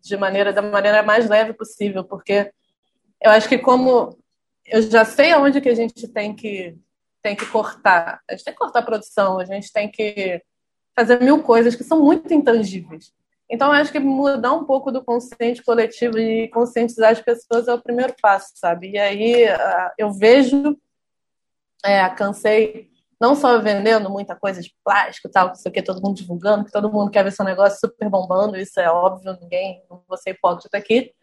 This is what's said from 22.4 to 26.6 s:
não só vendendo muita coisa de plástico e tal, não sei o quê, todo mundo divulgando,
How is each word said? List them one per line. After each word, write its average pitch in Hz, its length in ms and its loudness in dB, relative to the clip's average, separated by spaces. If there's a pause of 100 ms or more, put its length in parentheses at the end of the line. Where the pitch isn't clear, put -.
não 247 140 4
só 247 240 2
vendendo 208 520 0
muita 196 240 -10
coisa 190 280 -8
de - 120 -18 (100)
plástico 196 440 -2
e - 20 -16
tal, 185 180 2
não 185 60 -10
sei - 160 -10
o - 20 -20
quê, 185 100 -4
todo 185 180 -8
mundo 196 160 -4
divulgando, 185 480 -4